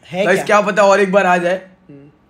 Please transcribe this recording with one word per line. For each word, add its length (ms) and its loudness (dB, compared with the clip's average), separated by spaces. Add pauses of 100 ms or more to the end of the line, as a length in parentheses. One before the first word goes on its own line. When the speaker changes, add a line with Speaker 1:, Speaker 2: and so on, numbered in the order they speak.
Speaker 1:
है 200 -6
Speaker 2:
गाइस, 120 2
Speaker 1:
क्या? 100 -6
Speaker 2:
क्या 140 2
पता 220 -2
और 180 4
एक 120 -2
बार 140 2
आ 100 2
जाए। 340 -6 (200)
Speaker 1:
हम्म, 200 -20 (200)